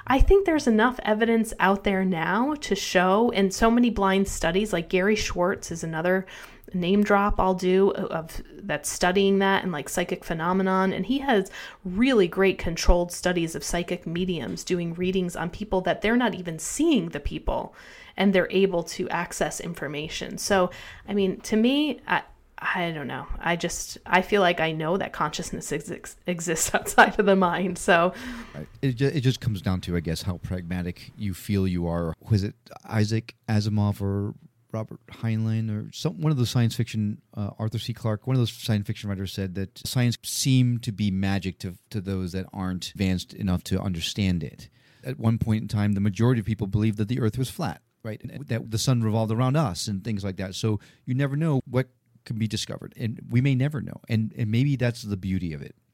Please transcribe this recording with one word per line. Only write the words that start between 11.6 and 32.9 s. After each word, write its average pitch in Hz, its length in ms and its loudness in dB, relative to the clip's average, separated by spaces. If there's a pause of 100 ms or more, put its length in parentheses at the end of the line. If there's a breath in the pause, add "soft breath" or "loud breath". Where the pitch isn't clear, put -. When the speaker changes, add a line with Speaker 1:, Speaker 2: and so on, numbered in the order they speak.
Speaker 1:
really 208 420 4
great 190 320 2
controlled 175 540 2
studies 175 420 -2
of - 80 -6
psychic 175 460 -4
mediums 165 560 -4
doing 170 300 -2
readings 180 420 -2
on 165 140 -4
people 190 320 -4
that 170 200 -2
they're 220 140 2
not 240 180 2
even 170 240 -8
seeing 247 520 2
the 143 100 -8
people, - 560 -4 (400 loud breath)
and 196 160 4
they're 180 180 4
able 185 320 2
to - 260 -6
access 170 520 -4
information. 151 760 -8
So, 185 340 2 (380 loud breath)
I 202 60 -4
mean, 196 280 0
to - 120 -2
me, 269 540 2
I, - 140 0 (360)
I 170 340 -4
don't 147 160 -8
know. 131 180 -8 (140)
I 170 160 0
just, - 500 -6
I 180 160 4
feel 202 180 2
like 175 200 4
I 160 120 2
know 160 240 0
that - 160 -4
consciousness - 600 -4
ex-, - 440 -10 (100)
exists 170 480 -2
<laughs> - 0 -
outside - 440 6
of 202 80 4
the 196 100 8
mind. 180 420 0
So 180 360 4 (400 loud breath)
Speaker 2:
Right. 76 120 -12 (140)
It 135 140 0
ju-, 139 180 2
it 156 80 0
just 123 200 2
comes 104 200 -2
down 92 220 0
to, 87 140 -2
I 87 40 2
guess, 80 220 -4
how 87 160 -4
pragmatic 90 800 -6
you 101 180 -6
feel 98 340 0
you 87 180 0
are. 85 280 -2 (160)
Was 104 140 4
it 107 100 -6 (340)
Isaac 110 460 -2 (140)